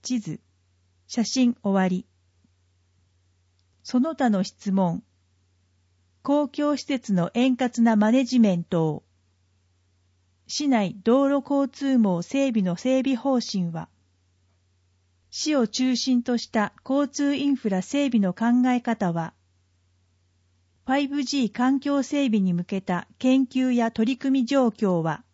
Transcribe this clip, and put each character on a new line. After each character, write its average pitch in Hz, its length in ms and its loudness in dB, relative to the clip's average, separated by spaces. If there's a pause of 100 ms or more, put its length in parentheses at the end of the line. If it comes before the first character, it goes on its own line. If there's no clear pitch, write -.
地 247 180 -4
図。 - 180 -10 (680)
写 226 180 -2
真 247 380 0
終 196 100 0
わ 190 120 2
り。 185 200 -2 (1800)
そ 254 100 0
の 320 140 0
他 262 160 0
の 190 140 2
質 - 280 -8
問。 185 300 0 (1200)
公 285 260 0
共 294 300 -2
施 - 80 -12
設 254 260 -4
の 175 220 0
円 247 260 2
滑 247 180 0
な 226 180 4
マ 214 160 4
ネ 262 120 4
ジ 247 160 0
メ 196 180 4
ン 170 60 -4
ト 165 240 0
を。 151 160 -6 (1400)
市 - 220 -6
内 214 360 0
道 269 240 4
路 277 160 0
交 277 240 0
通 269 300 -2
網 190 240 2
整 277 280 -2
備 220 120 0
の 180 140 -2
整 262 260 0
備 262 140 0
方 262 240 0
針 180 320 -4
は、 165 180 -12 (1400)
市 302 240 -2
を 240 120 2
中 254 280 0
心 247 260 0
と 240 160 -2
し - 140 -8
た 214 220 -2 (140)
交 277 240 0
通 285 220 -2
イ 285 140 -2
ン 277 80 2
フ 220 160 -4
ラ 185 100 -2
整 277 300 -2
備 233 100 2
の 185 120 0
考 247 360 2
え 247 120 0
方 208 300 -2
は、 165 220 -6 (1500)
フ 254 60 -4
ァ 285 100 2
イ 277 60 -2
ブ 285 160 -4
ジ 262 220 -2
ー 202 60 -4
環 262 280 0
境 285 240 -2
整 285 240 -2
備 214 140 2
に 185 120 0
向 175 120 -4
け 190 160 -6
た 180 260 -4 (100)
研 262 300 2
究 254 240 -2
や 233 180 2
取 226 240 -2
り 240 60 -6
組 269 220 0
み 233 40 0
状 262 220 2
況 185 340 0
は 160 220 -6 (100)